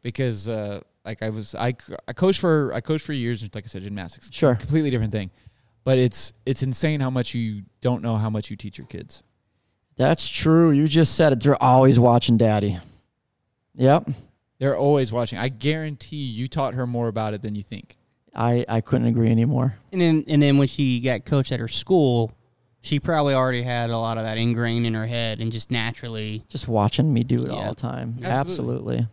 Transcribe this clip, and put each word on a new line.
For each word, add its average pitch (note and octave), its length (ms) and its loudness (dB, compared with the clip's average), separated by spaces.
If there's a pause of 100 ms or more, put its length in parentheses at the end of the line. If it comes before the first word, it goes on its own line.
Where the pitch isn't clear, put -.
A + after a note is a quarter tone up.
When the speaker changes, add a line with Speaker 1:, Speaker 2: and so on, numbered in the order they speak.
Speaker 1:
because, A#2 480 -4
uh, G#2 320 -6 (240)
like, A2 180 -10
I A2 60 -4
was, G#2+ 260 -10
I A#2+ 160 -2
c-, - 240 -10 (100)
I - 60 -12
coached F#3 300 0
for, D3+ 340 2
I A#2 60 -4
coached D#3 240 -4
for D#3 80 -6
years, A#2+ 280 -4 (140)
like G#2 80 -12
I G#2 40 -18
said, F#2+ 160 -12
gymnastics. G2+ 480 -12
Speaker 2:
Sure. C3 240 4
Speaker 1:
Completely D3 360 0
different A2 220 -2
thing. G2 180 -4 (540)
But C3 120 4
it's, - 360 0 (120)
it's C3+ 180 -2
insane D3 360 -2
how C3+ 100 0
much B2+ 240 -4
you A2 300 -6 (160)
don't B2 240 -2
know A2+ 140 -2
how G#2+ 120 0
much G#2+ 220 -6
you G2+ 60 -12
teach G2+ 200 -14
your - 100 -16
kids. - 360 -16 (720)
Speaker 2:
That's C#3 320 2
true. D#3+ 440 4
You C#3+ 180 4
just D3+ 260 4
said D#3+ 160 6
it. B2 80 0
They're C3+ 240 4
always B2+ 360 8
watching A#2+ 380 6
daddy. G#2 400 2 (960)
Yep. C3+ 340 4 (500)
Speaker 1:
They're C3+ 180 0
always C3+ 340 2
watching. A#2 280 -4
I A#2 100 -2
guarantee D3+ 760 -6
you A#2+ 240 -8
taught C3+ 240 -4
her B2 120 -4
more A#2+ 220 -4
about G#2+ 260 -4
it G#2+ 80 -8
than G#2+ 140 -8
you G2+ 80 -8
think. - 340 -16 (380)
Speaker 2:
I, A#2+ 340 0
I A2 120 0
couldn't A#2 260 0
agree A2+ 220 2
anymore. B2 460 2 (160)
Speaker 3:
And F#3 80 -4
then, D#3+ 280 2
and D3+ 140 4
then C#3+ 160 6
when C#3 100 4
she C3 320 0
got B2 260 -2
coached C#3 260 0
at B2 80 -4
her A#2 80 -6
school, B2 640 2 (500)
she D3 180 -2
probably D3 340 0
already B2+ 300 0
had A#2+ 260 -2
a A2+ 80 -2
lot A2+ 200 -4
of A2+ 60 -6
that A2 140 -4
ingrained A#2 480 0
in A2+ 80 -2
her A2 140 -4
head A#2 340 -6
and A2+ 100 -4
just A2 200 -8
naturally A2 800 -6
Speaker 2:
Just - 180 -10
watching A#2 440 2
me A#2+ 120 2
do B2 220 0
it C3 60 -6
all B2 120 -8
Speaker 3:
Yeah. G2+ 60 -6
Speaker 2:
the A2+ 60 -8
time. B2 480 -8
Speaker 1:
Absolutely. B2 760 -4
Speaker 2:
Absolutely. A#2 160 -2